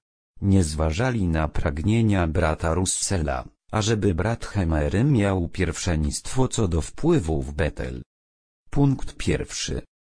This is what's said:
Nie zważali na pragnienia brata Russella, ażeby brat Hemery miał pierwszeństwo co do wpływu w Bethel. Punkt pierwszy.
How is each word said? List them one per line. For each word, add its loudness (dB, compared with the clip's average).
Nie 4
zważali 0
na 2
pragnienia 2
brata 0
Russella, -2
ażeby 0
brat -2
Hemery 0
miał 2
pierwszeństwo 0
co 0
do 0
wpływu 0
w -8
Bethel. -4
Punkt 0
pierwszy. -4